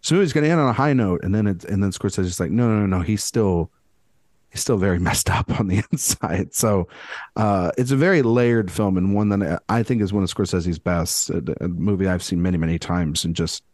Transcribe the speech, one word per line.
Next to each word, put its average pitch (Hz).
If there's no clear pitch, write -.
this -
movie's 170
gonna 151
end 165
on 143
a 120
high 135
note." 101
And 92
then 107
it, 95
and 98
then 98
Scorsese's 92
like, 82
"No, 120
no, 107
no, 101
no, 92
he's 101
still, 92
he's -
still 113
very 92
<laughs> 87
messed -
up 107
on 101
the 98
inside." 92
So, 101
uh, 98
it's 127
a 139
very 160
layered 117
film, 98
and 95
one 104
that 98
I, 113
I -
think 113
is 95
one 101
of 90
Scorsese's 87
best, 85
a, 82
a 85
movie 95
I've 90
seen 90
many, 90
many 82
times, 85
and 85
just -